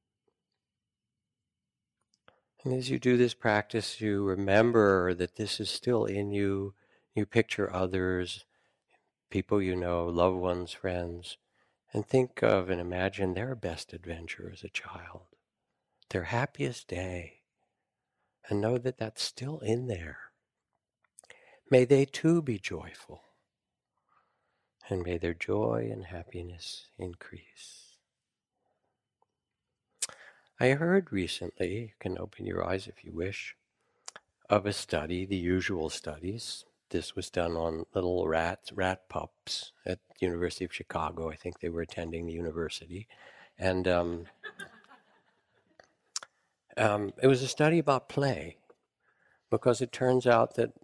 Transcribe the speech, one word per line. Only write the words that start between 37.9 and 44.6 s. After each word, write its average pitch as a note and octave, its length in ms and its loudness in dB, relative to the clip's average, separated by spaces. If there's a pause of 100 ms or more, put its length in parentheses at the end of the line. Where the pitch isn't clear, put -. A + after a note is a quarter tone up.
little F2+ 320 2
rats, E2 440 0
rat F#2+ 380 -2
pups - 640 -8 (140)
at F#2 200 -4
the - 180 -6
University F2 380 -2
of E2+ 100 -6
Chicago. E2 580 -6
I D#2+ 40 -10
think - 240 -10
they F2+ 80 -6
were E2+ 140 -4
attending E2+ 460 -8
the E2 60 -6
university. E2 720 -6 (500)
And, F#2 300 0
um, F2 380 0 (2500)